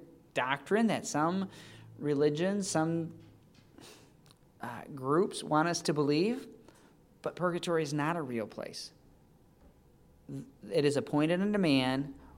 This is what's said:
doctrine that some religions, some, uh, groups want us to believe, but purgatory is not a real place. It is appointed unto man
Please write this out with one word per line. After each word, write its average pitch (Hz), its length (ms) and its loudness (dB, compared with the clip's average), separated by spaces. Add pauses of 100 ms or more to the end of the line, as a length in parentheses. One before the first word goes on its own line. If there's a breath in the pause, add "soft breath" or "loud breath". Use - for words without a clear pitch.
(320)
doctrine 143 540 2
that 139 200 0
some 180 440 0 (480 loud breath)
religions, 151 680 2
some, 165 460 0 (1500 loud breath)
uh, 120 180 -8 (140)
groups 143 500 2
want 151 240 2
us 170 140 -2
to 175 100 0
believe, 151 540 2 (760 loud breath)
but - 160 -6
purgatory 170 460 0
is 143 100 -4
not 151 240 0
a 165 60 -4
real 120 240 -4
place. - 460 -12 (1800)
It 147 160 4
is 135 100 4
appointed 156 460 2
unto 208 160 0
man 135 560 2 (240 loud breath)